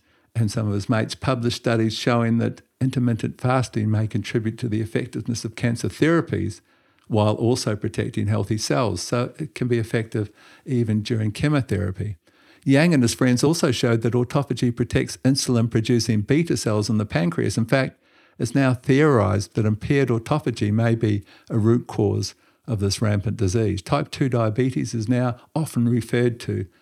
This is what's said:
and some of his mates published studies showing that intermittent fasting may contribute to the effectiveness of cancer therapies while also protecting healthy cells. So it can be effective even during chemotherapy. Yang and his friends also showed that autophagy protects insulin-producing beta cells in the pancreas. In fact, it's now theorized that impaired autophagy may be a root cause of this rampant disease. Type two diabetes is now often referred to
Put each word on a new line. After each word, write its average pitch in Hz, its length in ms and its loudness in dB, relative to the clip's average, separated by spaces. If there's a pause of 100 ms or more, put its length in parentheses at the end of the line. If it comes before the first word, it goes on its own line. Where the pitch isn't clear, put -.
(340)
and 113 160 0
some 110 180 -4
of 101 60 0
his 101 160 -2
mates 113 240 0
published 120 440 -2
studies 113 360 0
showing 117 460 2
that 113 240 -2 (180)
intermittent 123 580 0
fasting 117 520 0
may 107 160 0
contribute 113 500 -4
to 120 100 -4
the 110 140 -2
effectiveness 117 640 -6
of 110 100 -10
cancer 117 320 -2
therapies 139 760 0 (460)
while 107 280 2
also 120 400 0
protecting 107 500 -4
healthy 107 320 0
cells. 110 460 -2
So 123 340 -4
it - 160 -10
can 127 140 -4
be 120 100 0
effective 110 540 -4 (340)
even 110 380 0
during 107 280 -2
chemotherapy. 104 840 -2 (500)
Yang 151 280 6
and 127 80 6
his 113 100 2
friends 127 300 2
also 160 260 2
showed 117 320 2
that 120 140 0
autophagy 123 600 0
protects 127 420 -2
insulin-producing 120 1040 2
beta 147 360 0
cells 107 320 0
in 110 80 0
the 107 80 0
pancreas. 127 540 -2
In 113 60 0
fact, 135 340 0 (400)
it's 120 160 -2
now 135 180 4
theorized 120 800 2
that 110 140 0
impaired 127 420 0
autophagy 113 640 -2
may 113 220 2
be 104 280 0 (240)
a 120 120 -2
root 117 260 2
cause 101 480 -2 (320)
of 110 140 -4
this 98 240 -2
rampant 104 340 0
disease. 98 460 0
Type 147 260 -2
two 139 200 -2
diabetes 123 680 -2
is 113 120 -4
now 123 300 0 (160)
often 135 340 -2
referred 120 520 0
to 101 260 -4 (160)